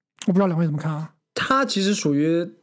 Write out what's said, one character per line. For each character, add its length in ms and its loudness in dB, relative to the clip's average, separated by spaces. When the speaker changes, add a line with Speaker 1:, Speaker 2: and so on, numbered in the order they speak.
Speaker 1:
我 60 2
不 0 -
知 80 4
道 60 4
两 120 0
位 60 2
怎 80 0
么 40 -4
看 140 -4
啊？ 200 -8
Speaker 2:
他 280 0
其 180 -2
实 100 2
属 220 0
于， 340 0